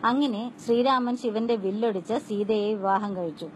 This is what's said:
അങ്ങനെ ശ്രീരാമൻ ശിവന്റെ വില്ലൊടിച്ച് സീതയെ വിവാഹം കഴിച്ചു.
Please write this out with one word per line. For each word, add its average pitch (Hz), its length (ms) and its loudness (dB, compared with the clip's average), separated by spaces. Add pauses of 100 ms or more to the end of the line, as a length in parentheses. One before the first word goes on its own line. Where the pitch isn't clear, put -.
അങ്ങനെ 240 480 2 (140)
ശ്രീരാമൻ 247 520 4
ശിവന്റെ 233 380 0
വില്ലൊടിച്ച് 202 580 -2
സീതയെ 208 600 0
വിവാഹം 196 420 0
കഴിച്ചു. 165 400 -6